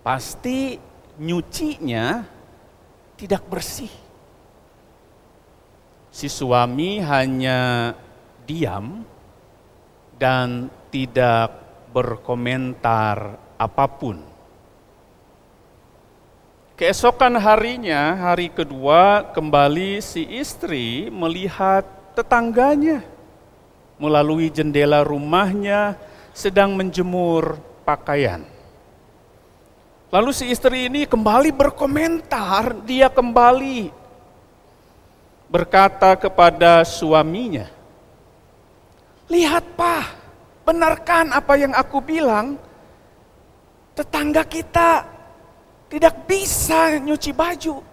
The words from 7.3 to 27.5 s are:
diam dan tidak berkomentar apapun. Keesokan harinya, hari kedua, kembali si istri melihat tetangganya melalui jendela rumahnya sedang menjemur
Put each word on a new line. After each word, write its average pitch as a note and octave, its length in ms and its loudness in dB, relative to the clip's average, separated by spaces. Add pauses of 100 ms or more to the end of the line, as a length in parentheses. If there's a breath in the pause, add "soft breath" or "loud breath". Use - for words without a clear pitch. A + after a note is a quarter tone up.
diam C#3+ 560 -8 (1120)
dan B2+ 560 -2 (160)
tidak B2 720 0 (340)
berkomentar A#2 1400 -4 (160)
apapun. A2+ 640 -4 (2500)
Keesokan A#3+ 640 2
harinya, G#3 800 2
hari F3 320 -2
kedua, E3 800 2
kembali D#3 720 0
si E3 240 -8
istri E3 800 -8
melihat F#3+ 800 -2 (320)
tetangganya B3 800 0 (960)
melalui D3+ 560 2
jendela D3 560 2
rumahnya G3 880 -2 (400 loud breath)
sedang G3 400 0
menjemur F3+ 880 -2 (240)